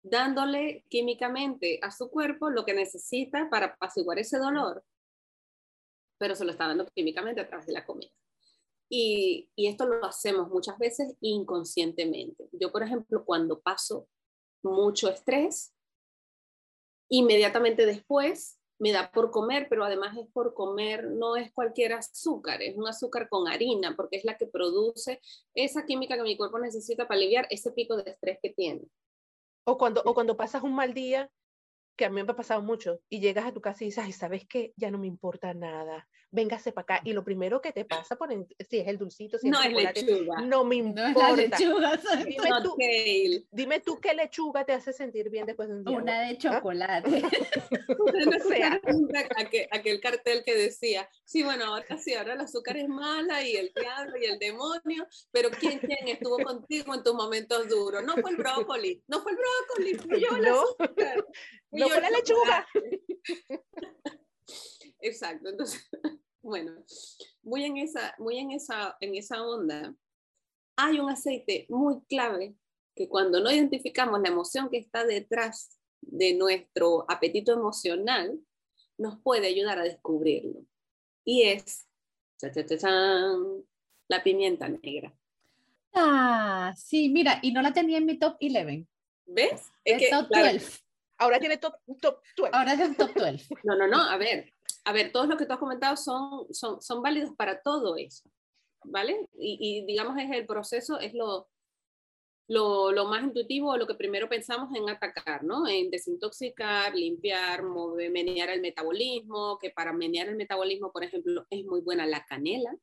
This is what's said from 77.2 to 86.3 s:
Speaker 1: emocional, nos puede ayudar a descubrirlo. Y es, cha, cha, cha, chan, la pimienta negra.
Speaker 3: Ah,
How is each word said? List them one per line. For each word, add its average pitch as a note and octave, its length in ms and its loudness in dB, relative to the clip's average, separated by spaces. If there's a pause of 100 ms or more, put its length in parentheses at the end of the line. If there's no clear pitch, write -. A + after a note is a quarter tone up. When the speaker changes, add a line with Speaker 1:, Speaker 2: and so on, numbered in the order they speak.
Speaker 1:
emocional, G#3+ 840 0 (580)
nos G#3+ 240 -6
puede A3+ 260 4
ayudar F#3+ 320 0
a E3+ 40 0
descubrirlo. D#3+ 800 -2 (600)
Y A#3+ 180 6
es, - 440 0 (520)
cha, C#3 120 -8
cha, D#3 140 -4
cha, D#3+ 120 0
chan, F#3+ 840 2 (440)
la F3+ 160 0
pimienta F#3+ 460 2
negra. C#3+ 440 -8 (800)
Speaker 3:
Ah, A#3 840 4